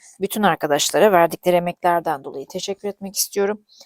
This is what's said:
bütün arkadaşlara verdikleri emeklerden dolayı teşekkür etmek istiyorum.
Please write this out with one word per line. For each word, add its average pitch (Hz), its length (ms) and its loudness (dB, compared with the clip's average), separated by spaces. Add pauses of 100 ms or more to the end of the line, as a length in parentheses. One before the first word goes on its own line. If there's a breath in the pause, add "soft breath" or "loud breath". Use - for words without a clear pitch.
(200 loud breath)
bütün 196 220 -4
arkadaşlara 160 720 2
verdikleri 170 440 2
emeklerden 170 680 -2
dolayı 139 220 -12
teşekkür 196 420 -10
etmek 196 280 -12
istiyorum. 202 440 -4 (260 loud breath)